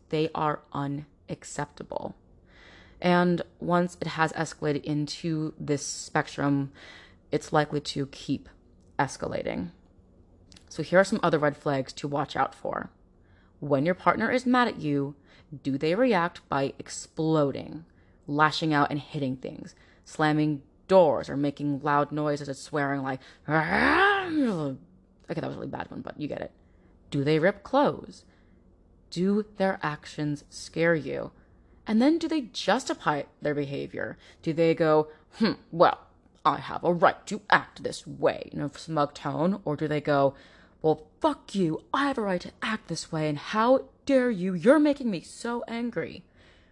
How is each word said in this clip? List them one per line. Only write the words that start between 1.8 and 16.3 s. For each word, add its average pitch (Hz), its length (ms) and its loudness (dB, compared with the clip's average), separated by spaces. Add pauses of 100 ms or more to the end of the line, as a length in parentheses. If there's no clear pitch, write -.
And 175 400 4 (180)
once 175 400 0
it - 80 -6
has 160 260 0
escalated 151 520 -4
into 156 760 -4
this 143 260 -2
spectrum, 143 840 -2 (580)
it's - 220 -4
likely 170 300 0
to - 260 -6
keep - 400 -6 (500)
escalating. - 760 -4 (1000)
So - 120 -8
here 170 180 4
are 196 40 10
some 196 180 -2
other 165 160 4
red 147 200 2
flags 135 360 -2
to - 140 -8
watch 143 300 -4
out - 180 -2
for. - 340 -6 (680)
When 143 260 2
your 185 100 2
partner 214 360 2
is 254 140 0
mad 247 220 4
at - 120 -6
you, 143 360 -2 (480)
do 139 140 0
they 156 180 2
react 196 540 2